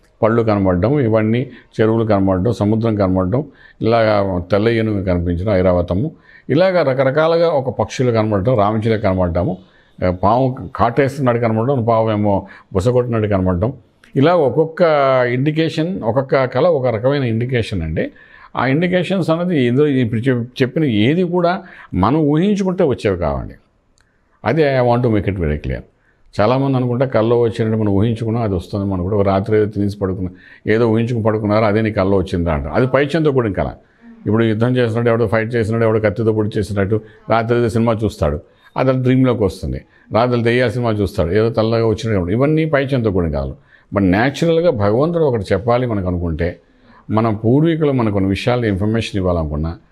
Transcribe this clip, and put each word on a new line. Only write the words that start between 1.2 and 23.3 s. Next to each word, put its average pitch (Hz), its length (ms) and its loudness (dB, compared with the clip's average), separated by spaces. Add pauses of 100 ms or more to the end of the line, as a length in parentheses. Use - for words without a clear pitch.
చెరువులు 113 240 2
కనబడడం, 98 480 2
సముద్రం 110 420 0
కనబడడం, 92 480 0 (380)
ఇలాగా 104 580 2
తెల్ల 101 300 0
ఏనుగు 110 340 0
కనిపించడం, 90 500 -2
ఐరావతము, 92 580 0 (380)
ఇలాగా 180 320 2
రకరకాలుగా 156 680 2
ఒక 135 300 -2
పక్షులు 123 320 -2
కనబడడం, 110 460 0
రామచిలుక 107 460 0
కనబడడము, 92 540 0 (500)
ఆ, 90 40 2
పాము 113 640 0
కాటేస్తున్నాడు 127 640 0
కనబడడం, 117 440 0
పాము 113 280 2
ఏమో 104 360 0 (260)
బుసగొట్టినట్టు 117 540 0
కనబడడం, 92 460 0 (420)
ఇలా 151 200 4
ఒక్కొక్క 151 460 0 (500)
ఇండికేషన్, 156 720 -2
ఒక్కొక్క 131 420 0
కళ 127 220 0
ఒక 139 200 0
రకమైన 127 360 0
ఇండికేషన్ 117 580 -2
అండి. 82 300 -4 (440)
ఆ 120 120 0
ఇండికేషన్స్ 180 600 0
అనేది 165 360 0
ఇందులో 127 220 2
ఇప్పుడు 123 320 0
చెప్-, 123 420 -4
చెప్పిన 131 220 0
ఏది 131 400 2
కూడా 175 400 -2 (300)
మనం 110 260 2
ఊహించుకుంటే 185 640 0
వచ్చేవి 110 340 0
కావండి. 69 360 -4 (920)